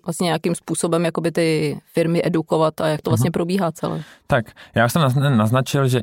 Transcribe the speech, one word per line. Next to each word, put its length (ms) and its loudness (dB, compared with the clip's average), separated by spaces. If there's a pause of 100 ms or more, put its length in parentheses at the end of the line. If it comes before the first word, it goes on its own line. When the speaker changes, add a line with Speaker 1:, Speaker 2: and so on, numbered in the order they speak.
Speaker 1:
vlastně 200 -4
nějakým 300 0
způsobem 500 -2
jakoby 260 -2
ty 460 0 (160)
firmy 320 0
edukovat 560 0
a 60 0
jak 140 -2
to 80 -4
vlastně 180 2
Speaker 2:
Mhm. 60 0
Speaker 1:
probíhá 380 -2
celé? 300 -6 (260)
Speaker 2:
Tak, 180 0 (300)
já 140 4
jsem 120 0
nazna-, 280 2
naznačil, 580 2
že 160 2